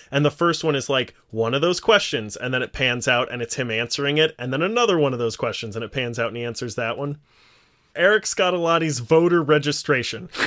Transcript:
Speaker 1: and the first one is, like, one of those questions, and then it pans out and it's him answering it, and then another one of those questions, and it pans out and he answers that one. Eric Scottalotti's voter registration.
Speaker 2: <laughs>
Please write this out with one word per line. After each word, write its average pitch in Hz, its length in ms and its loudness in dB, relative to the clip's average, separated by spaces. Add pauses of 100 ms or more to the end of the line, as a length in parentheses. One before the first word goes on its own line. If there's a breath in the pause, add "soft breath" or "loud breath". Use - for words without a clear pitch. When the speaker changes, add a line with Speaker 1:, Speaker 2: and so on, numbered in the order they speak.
(100)
Speaker 1:
and 143 140 2
the 143 60 4
first 170 340 0
one 151 100 2
is, 135 140 -4
like, 131 260 0 (160 soft breath)
one 113 220 -2
of 139 80 0
those 175 200 2
questions, 131 560 0
and 127 180 -4
then 127 80 0
it - 100 -8
pans 123 340 -2
out 123 240 2
and 120 120 -6
it's - 140 -8
him 123 140 -2
answering 143 460 -2
it, 156 220 2
and 127 120 -6
then 139 120 -2
another 214 360 2
one 139 140 2
of 120 60 -4
those 117 180 -2
questions, 110 400 -6
and 113 80 -8
it 104 80 -12
pans 120 260 -4
out 117 100 0
and 113 100 -10
he 120 40 -6
answers 120 340 -8
that 113 200 -4
one. 143 220 -6 (760 soft breath)
Eric 202 280 4
Scottalotti's 165 760 0
voter 165 420 4
registration. 143 840 0
Speaker 2:
<laughs> - 80 -16 (100)